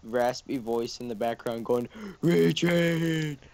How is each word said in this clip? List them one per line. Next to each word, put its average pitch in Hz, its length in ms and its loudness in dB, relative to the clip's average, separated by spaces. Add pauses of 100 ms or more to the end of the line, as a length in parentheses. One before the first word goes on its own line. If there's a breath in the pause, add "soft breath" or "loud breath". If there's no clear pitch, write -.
raspy 120 540 -2
voice 117 420 -2
in 123 80 -8
the 120 80 -6
background 117 500 -4
going, 123 240 0 (320 loud breath)
Retreat! 165 1160 2 (140)